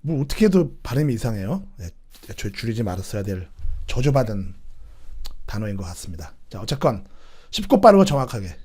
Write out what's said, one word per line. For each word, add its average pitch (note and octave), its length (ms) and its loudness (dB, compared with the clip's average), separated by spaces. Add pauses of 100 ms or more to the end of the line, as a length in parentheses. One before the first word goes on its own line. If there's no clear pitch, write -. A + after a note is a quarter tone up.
뭐 D3 180 -2
어떻게 C#3 240 2
해도 F3+ 380 4
발음이 C3+ 320 0
이상해요. A2+ 520 -4 (140)
예, E2+ 100 -12 (380)
애초에 - 240 -8
줄이지 A2+ 300 -4
말았어야 F#2+ 400 -4
될 F#2+ 260 -6 (380)
저주받은 A2+ 680 2 (920)
단어인 G#2+ 320 -4
것 G2 60 -6
같습니다. E2+ 500 -10 (160)
자, G#2 100 -10
어쨌건 A2 460 -2 (440)
쉽고 A3 300 4
빠르고 G3 240 10
정확하게 A#2+ 500 -2 (100)